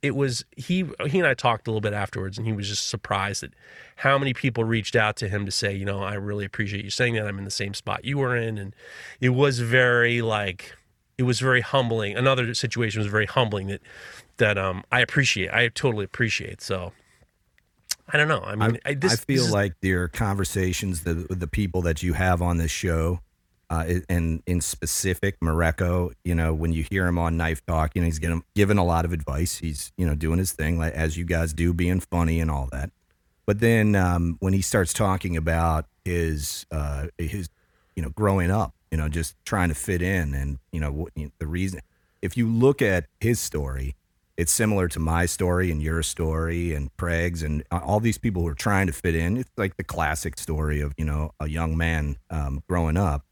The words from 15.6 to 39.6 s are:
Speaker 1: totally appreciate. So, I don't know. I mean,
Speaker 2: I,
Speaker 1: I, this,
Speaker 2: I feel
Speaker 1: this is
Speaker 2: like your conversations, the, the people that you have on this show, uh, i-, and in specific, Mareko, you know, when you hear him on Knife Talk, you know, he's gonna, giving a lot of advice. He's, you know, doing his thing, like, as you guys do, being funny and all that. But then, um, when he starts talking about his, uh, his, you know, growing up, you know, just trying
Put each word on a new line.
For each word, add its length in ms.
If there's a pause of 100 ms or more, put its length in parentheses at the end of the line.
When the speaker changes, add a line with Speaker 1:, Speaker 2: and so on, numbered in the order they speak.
Speaker 1:
totally 360
appreciate. 580
So, 300 (1160)
I 60
don't 120
know. 120
I 140
mean, 320
Speaker 2:
I, 40
Speaker 1:
I, 40
this, 180
Speaker 2:
I 40
feel 200
Speaker 1:
this 100
is 60
Speaker 2:
like 300
your 260
conversations, 920
the, 120 (140)
the 200
people 340
that 220
you 80
have 280
on 160
this 140
show, 500 (480)
uh, 180
i-, 220
and 380
in 160
specific, 800
Mareko, 720 (120)
you 100
know, 200
when 180
you 160
hear 180
him 120
on 180
Knife 300
Talk, 280
you 60
know, 60
he's 120
gonna, 220 (140)
giving 240
a 60
lot 200
of 80
advice. 460
He's, 400
you 80
know, 80
doing 240
his 140
thing, 260
like, 160
as 240
you 80
guys 260
do, 220
being 260
funny 400
and 100
all 220
that. 200 (520)
But 160
then, 340
um, 460
when 140
he 80
starts 320
talking 420
about 480 (220)
his, 640
uh, 380 (100)
his, 320 (440)
you 80
know, 60
growing 420
up, 240 (160)
you 60
know, 140
just 340
trying 240